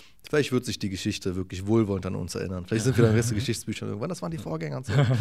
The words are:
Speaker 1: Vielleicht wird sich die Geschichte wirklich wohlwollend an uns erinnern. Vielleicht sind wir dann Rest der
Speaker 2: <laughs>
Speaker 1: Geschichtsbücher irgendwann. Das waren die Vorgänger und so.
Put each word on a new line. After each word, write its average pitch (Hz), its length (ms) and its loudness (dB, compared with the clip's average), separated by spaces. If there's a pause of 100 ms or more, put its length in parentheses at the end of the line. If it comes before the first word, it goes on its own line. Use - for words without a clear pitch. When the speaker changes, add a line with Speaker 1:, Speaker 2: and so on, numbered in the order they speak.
(220)
Speaker 1:
Vielleicht 147 300 0
wird 127 140 2
sich 101 120 -4
die 104 120 -2
Geschichte 95 440 -2
wirklich 92 320 -6
wohlwollend 101 400 2
an 95 80 -4
uns 98 220 -6
erinnern. 92 320 -6
Vielleicht 113 160 0
sind 127 120 2
wir 120 100 8
dann 110 80 6
Rest 113 160 4
der 107 80 -2
Speaker 2:
<laughs> - 0 -
Speaker 1:
Geschichtsbücher 110 480 -4
irgendwann. 107 240 -6
Das - 120 -10
waren 175 80 -6
die 165 80 -6
Vorgänger 156 380 -6
und 131 100 -10
so. 101 60 -4 (280)